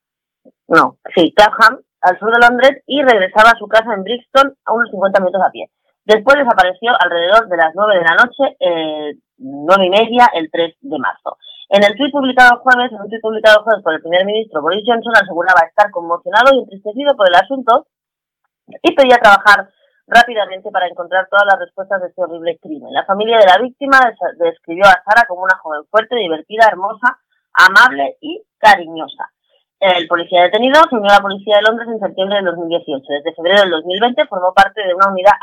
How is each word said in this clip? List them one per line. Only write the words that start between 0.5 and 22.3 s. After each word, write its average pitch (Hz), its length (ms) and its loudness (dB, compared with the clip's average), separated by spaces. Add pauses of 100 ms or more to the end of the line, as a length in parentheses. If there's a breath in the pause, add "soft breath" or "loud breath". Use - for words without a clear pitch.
no, 151 300 0 (180)
sí, 170 220 0
Clapham, 220 460 2 (180)
al 185 180 0
sur 214 140 -2
de 233 80 2
Londres, 247 460 2
y 277 160 -4
regresaba 214 480 2
a 226 80 0
su 208 100 -16
casa 220 240 0
en 196 100 -6
Brixton 262 640 -2
a - 80 -4
unos 226 180 -4
cincuenta 196 300 -2
minutos 185 240 -2
a 147 60 0
pie. 110 180 -16 (380)
Después 220 320 2
desapareció 220 600 0
alrededor 175 500 0
de 180 100 -4
las 160 160 0
nueve 202 240 0
de 170 60 -2
la 165 120 0
noche, 240 440 0
eh, 156 520 -4 (240)
nueve 147 500 -2
y 175 40 -2
media, 226 420 2
el 165 180 -6
tres 170 300 -4
de 262 180 -12
marzo. - 380 -10 (320 loud breath)
En 202 160 2
el 208 120 2
tuit 277 140 -4
publicado 254 460 2
el 240 40 -18
jueves, 247 320 0
en 208 100 -16
un 202 80 -14
tuit 226 100 -12
publicado 220 380 0
el 214 60 -6
jueves 208 200 -2
por 165 80 -2
el 156 80 -6
primer 175 240 -4
ministro 214 380 -6
Boris 180 240 -4
Johnson, 233 340 -4
aseguraba 170 480 0
estar 208 220 0
conmocionado 180 640 0
y 254 60 0
entristecido 214 540 -6
por 196 140 0
el 175 60 0
asunto 240 520 0 (960)
y - 120 0
pedía 247 240 4
trabajar 202 500 4 (380)
rápidamente 208 640 -2
para 185 160 -4
encontrar 180 420 -6
todas 202 220 2
las 190 80 2
respuestas 190 420 -8
de 180 80 -10
este 180 140 -10
horrible 165 400 -8